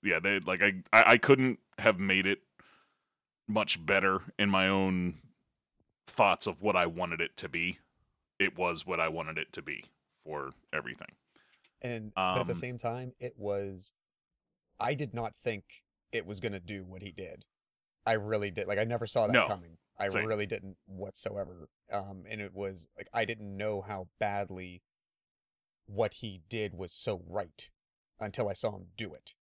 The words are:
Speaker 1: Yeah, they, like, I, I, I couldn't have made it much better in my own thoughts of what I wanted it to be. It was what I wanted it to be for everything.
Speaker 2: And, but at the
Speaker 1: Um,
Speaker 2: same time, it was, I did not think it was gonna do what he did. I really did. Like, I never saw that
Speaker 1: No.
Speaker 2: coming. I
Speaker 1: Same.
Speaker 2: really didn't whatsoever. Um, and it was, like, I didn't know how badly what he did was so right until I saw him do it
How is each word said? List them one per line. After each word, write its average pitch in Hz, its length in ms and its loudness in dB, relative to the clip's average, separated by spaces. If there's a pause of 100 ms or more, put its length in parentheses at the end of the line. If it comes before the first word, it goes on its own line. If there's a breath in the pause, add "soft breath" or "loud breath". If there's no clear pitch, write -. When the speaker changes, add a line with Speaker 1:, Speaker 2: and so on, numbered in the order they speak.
Speaker 1:
Yeah, 85 180 2
they, 101 180 2
like, 92 240 0
I, 98 200 2 (100)
I, 113 220 12
I 120 40 8
couldn't 131 400 6 (200)
have 107 200 6
made 95 280 4
it 98 160 0 (1040 soft breath)
much 104 360 0
better 95 360 4 (180)
in 101 100 4
my 95 200 4
own 95 500 2 (880)
thoughts 98 400 4
of 90 160 -6
what 101 140 2
I 87 100 4
wanted 85 340 -4
it 82 180 -4
to 90 100 -10
be. 85 300 -4 (600)
It 98 180 0
was 87 300 -2
what 87 140 -2
I 82 80 2
wanted 80 280 -6
it 80 180 -8
to 78 80 -10
be 69 220 -10 (400)
for 73 280 -8 (200)
everything. 76 360 -8 (720 soft breath)
Speaker 2:
And, 113 320 -8
but 92 260 2
at 87 60 -2
the - 60 -2
Speaker 1:
Um, 87 60 -2
Speaker 2:
same 123 200 -6
time, 123 400 -6
it - 180 -10
was, 101 580 -6 (840)
I 120 160 0
did 131 180 -6
not 113 220 -6
think 110 300 -4 (480)
it 110 120 -4
was 98 140 -8
gonna 101 220 -6
do 95 240 -10
what 92 180 -14
he 101 80 -12
did. 87 360 -12 (600)
I 117 60 4
really 104 400 0
did. 92 160 -4
Like, 101 100 0
I 110 60 2
never 117 240 -2
saw 113 180 2
that 104 60 2
Speaker 1:
No. 117 160 6
Speaker 2:
coming. 85 300 -6 (200)
I 98 120 0
Speaker 1:
Same. 101 160 0
Speaker 2:
really 104 200 0
didn't 95 300 -8 (100)
whatsoever. 95 840 -6 (220)
Um, 98 380 -8
and 107 120 -8
it 95 140 -10
was, 95 320 -8 (100)
like, - 160 -14
I 113 120 0
didn't 104 320 -8
know 104 240 -2
how 95 280 -10 (120)
badly 92 640 -4 (1040)
what 104 280 0
he 95 340 -10
did 107 260 -4
was 87 180 -10
so 90 340 -4
right - 440 -8 (500)
until 107 280 -2
I 98 40 -2
saw 104 240 -4
him 90 200 -16
do 92 180 -8
it - 280 -18